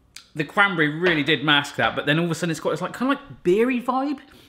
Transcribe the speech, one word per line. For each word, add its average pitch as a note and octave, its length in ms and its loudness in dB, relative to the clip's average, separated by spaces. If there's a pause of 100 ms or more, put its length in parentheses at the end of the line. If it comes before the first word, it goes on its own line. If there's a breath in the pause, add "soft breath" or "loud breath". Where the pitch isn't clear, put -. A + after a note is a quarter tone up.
(340)
the D3+ 100 -4
cranberry F3 440 2
really D#3+ 360 0
did C3+ 180 0
mask D3 340 0
that, A2+ 200 2
but - 100 -4
then D3 120 2
all E3+ 80 0
of E3+ 40 -2
a D#3+ 40 -2
sudden E3+ 180 -4
it's D#3 80 -8
got F3+ 100 -4
this, D3 100 -4
like, F3+ 160 -8
kinda, C4 180 0
like, - 280 -16
beery A3+ 400 2
vibe C4+ 380 -2 (280 soft breath)